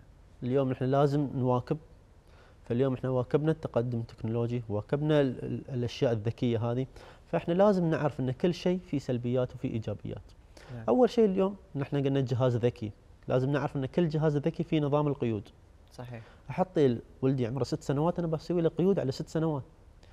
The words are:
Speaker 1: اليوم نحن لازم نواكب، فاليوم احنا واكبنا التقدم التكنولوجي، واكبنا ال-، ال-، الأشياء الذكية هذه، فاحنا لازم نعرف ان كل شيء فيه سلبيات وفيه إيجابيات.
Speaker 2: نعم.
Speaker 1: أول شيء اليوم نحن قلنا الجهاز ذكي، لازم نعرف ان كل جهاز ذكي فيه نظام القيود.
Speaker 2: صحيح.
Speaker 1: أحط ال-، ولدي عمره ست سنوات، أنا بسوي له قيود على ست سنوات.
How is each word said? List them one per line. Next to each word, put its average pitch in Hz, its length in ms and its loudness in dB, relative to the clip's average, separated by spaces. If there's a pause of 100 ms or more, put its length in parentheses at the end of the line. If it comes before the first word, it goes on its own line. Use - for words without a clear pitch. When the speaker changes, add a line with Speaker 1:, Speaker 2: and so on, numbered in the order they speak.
(440)
Speaker 1:
اليوم 131 280 2
نحن 131 120 -4
لازم 139 520 2
نواكب، 127 420 0 (880)
فاليوم 127 300 0
احنا 127 160 -4
واكبنا 143 420 0
التقدم 123 480 -2
التكنولوجي، 117 680 -4
واكبنا 147 520 0
ال-، 127 240 -2
ال-، 123 280 -8
الأشياء 120 380 -2
الذكية 117 600 -2
هذه، 127 140 -2 (460)
فاحنا 165 220 -2
لازم 190 320 4
نعرف 147 340 0
ان 131 120 -2
كل 175 220 0
شيء 180 260 -2
فيه 147 200 -4
سلبيات 123 560 -2
وفيه 127 160 -6
إيجابيات. 107 500 -8 (520)
Speaker 2:
نعم. 117 160 -10
Speaker 1:
أول 247 200 6
شيء 226 160 4
اليوم 196 300 2 (200)
نحن 139 280 -2
قلنا 139 160 2
الجهاز 127 360 2
ذكي، 113 360 -2 (360)
لازم 131 220 2
نعرف 143 260 -2
ان 135 100 -2
كل 170 240 0
جهاز 151 280 2
ذكي 160 260 -2
فيه 160 160 0
نظام 147 280 2
القيود. 117 420 -2 (440)
Speaker 2:
صحيح. 123 280 -14 (280)
Speaker 1:
أحط 180 280 -2
ال-، 131 220 6 (220)
ولدي 131 260 2
عمره 123 160 -2
ست - 200 -4
سنوات، 156 360 0
أنا 170 80 -2
بسوي 165 340 -2
له 160 80 4
قيود 180 300 2
على 131 120 -2
ست - 180 -6
سنوات. 156 340 -2 (500)